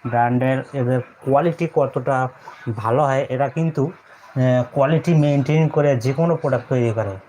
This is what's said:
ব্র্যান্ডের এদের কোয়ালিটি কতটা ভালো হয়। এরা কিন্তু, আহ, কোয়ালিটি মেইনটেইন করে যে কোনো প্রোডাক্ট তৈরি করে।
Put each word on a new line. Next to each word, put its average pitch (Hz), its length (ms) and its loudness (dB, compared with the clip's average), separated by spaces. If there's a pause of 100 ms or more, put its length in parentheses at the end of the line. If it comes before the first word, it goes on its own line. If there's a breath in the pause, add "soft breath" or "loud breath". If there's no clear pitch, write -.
ব্র্যান্ডের 123 560 0 (100)
এদের 127 280 0
কোয়ালিটি 156 760 -2
কতটা 131 540 0 (480 loud breath)
ভালো 113 280 0
হয়। 135 240 0
এরা 131 200 -2
কিন্তু, 156 380 -2
আহ, - 540 -10 (320)
কোয়ালিটি 156 420 2
মেইনটেইন 147 540 2
করে 143 280 2
যে 123 160 -2
কোনো 165 240 0
প্রোডাক্ট 127 320 -4
তৈরি 120 260 0
করে। 101 220 -4 (120)